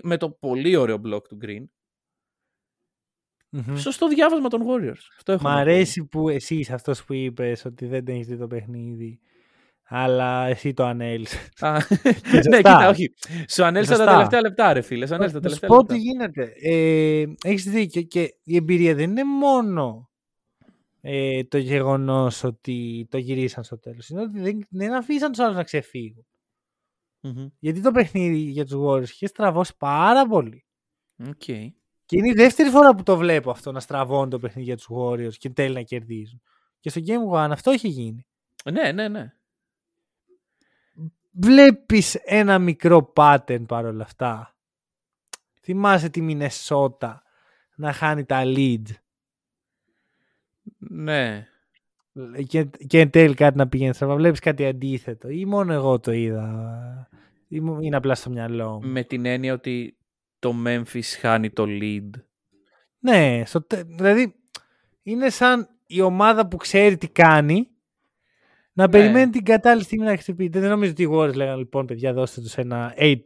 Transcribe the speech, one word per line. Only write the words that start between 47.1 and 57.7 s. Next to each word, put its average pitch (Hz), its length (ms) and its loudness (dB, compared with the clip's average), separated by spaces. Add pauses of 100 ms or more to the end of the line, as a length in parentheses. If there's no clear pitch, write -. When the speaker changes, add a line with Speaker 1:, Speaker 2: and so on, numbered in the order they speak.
Speaker 2:
να 147 180 -8
χάνει 151 320 -4
τα 131 200 -2
lead. 131 380 -2 (1900)
Speaker 1:
Ναι. 147 680 -6 (1000)
Speaker 2:
Και, 160 160 -2 (240)
και 160 120 4
εν 151 100 6
τέλει 156 240 6
κάτι 143 240 4
να 135 100 2
πηγαίνει 131 260 -2
στραβά. 139 220 -2
Βλέπεις 156 240 2
κάτι 143 260 -2
αντίθετο. 131 640 -8
Ή 175 160 -8
μόνο 196 280 -2
εγώ 131 260 0
το 120 120 -6
είδα. 113 960 -8 (380)
Ή 156 120 -10
μο-, 160 220 -6